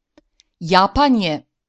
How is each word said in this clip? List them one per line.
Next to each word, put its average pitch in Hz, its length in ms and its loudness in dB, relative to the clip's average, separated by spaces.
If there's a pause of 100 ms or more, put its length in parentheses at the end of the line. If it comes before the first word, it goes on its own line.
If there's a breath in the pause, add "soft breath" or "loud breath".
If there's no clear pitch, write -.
(600)
Japan 196 640 0
je, 156 240 -6 (220)